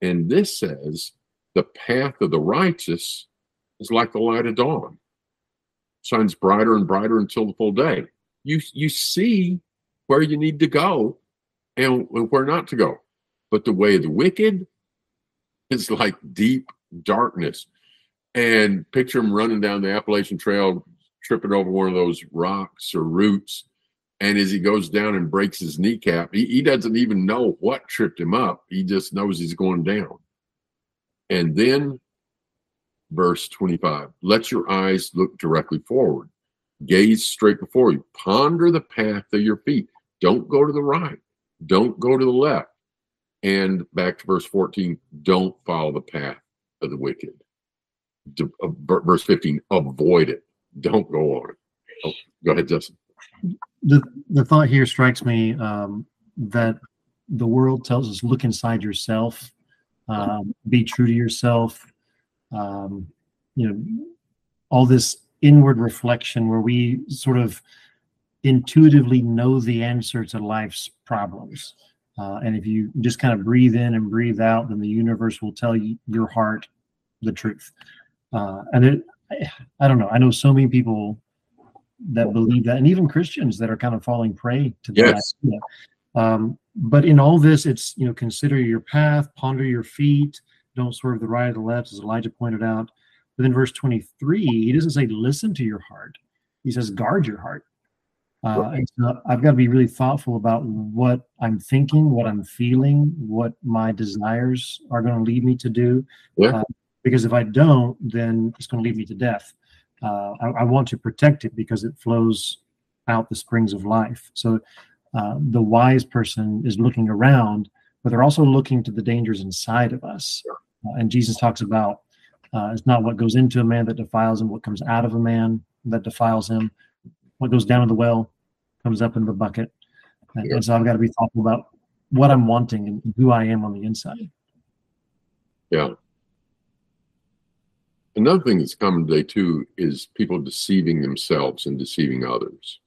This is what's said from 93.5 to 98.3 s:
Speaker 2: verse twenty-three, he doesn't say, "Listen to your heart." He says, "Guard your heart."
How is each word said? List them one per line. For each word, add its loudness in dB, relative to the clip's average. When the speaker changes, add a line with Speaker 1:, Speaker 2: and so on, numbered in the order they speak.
Speaker 2:
verse 0
twenty-three, -4
he 2
doesn't 2
say, 0
"Listen -4
to -4
your -6
heart." -20
He -4
says, -4
"Guard 0
your -8
heart." -14